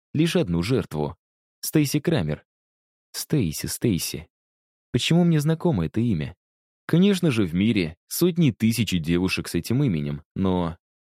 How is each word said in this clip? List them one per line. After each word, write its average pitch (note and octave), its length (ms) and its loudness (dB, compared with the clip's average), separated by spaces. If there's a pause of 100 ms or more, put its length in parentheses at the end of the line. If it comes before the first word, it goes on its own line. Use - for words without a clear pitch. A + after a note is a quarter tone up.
(120)
лишь D#3+ 240 2
одну E2+ 260 0
жертву. F2 540 -2 (460)
Стейси D3+ 360 0
Крамер. G2+ 460 -2 (680)
Стейси, F#2+ 540 -4
Стейси. - 600 -2 (640)
Почему E3 320 2
мне E3 160 2
знакомо D3+ 460 0
это F#2 140 -4
имя? F2 360 -2 (500)
Конечно F3+ 440 4
же, A2 160 2
в D#2 80 -4
мире F#2+ 420 2 (120)
сотни E3 420 2
тысяч A2 400 0
девушек F2 580 0
с - 60 -6
этим A2+ 280 0
именем, D2 400 -2 (120)
но F2+ 420 -2 (420)